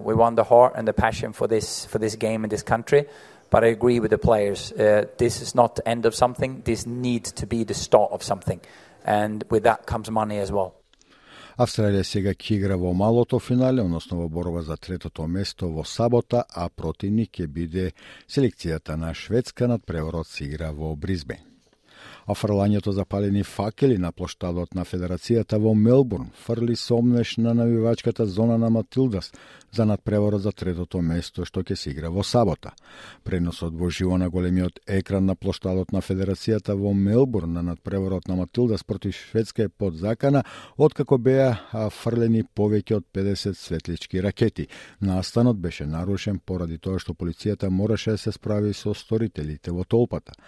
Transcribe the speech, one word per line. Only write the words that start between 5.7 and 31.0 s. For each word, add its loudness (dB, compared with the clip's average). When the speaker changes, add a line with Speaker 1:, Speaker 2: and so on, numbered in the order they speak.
Speaker 1:
the -4
end 0
of 4
something. 0
This -2
needs -2
to -6
be -2
the -4
start 4
of -6
something. -4
And 0
with 4
that 2
comes -6
money -2
as -6
well. -2
Speaker 2:
Австралија 0
сега -2
ќе -4
игра 0
во -2
малото 2
финале, 0
односно -4
во -4
борба -6
за -6
третото -10
место -6
во -6
сабота, 0
а -6
противник -4
ќе -6
биде -4
селекцијата -2
на -6
Шведска. -2
Надпреварот -4
се -10
игра -6
во -6
Брисбен. -6
А -2
фрлањето 2
запалени 0
факели 0
на -2
плоштадот -6
на -4
Федерацијата -2
во 4
Мелбурн 4
фрли -2
сомнеш 2
на 2
навивачката 2
зона 2
на 2
Матилдас 0
за 2
надпреварот 2
за -2
третото -4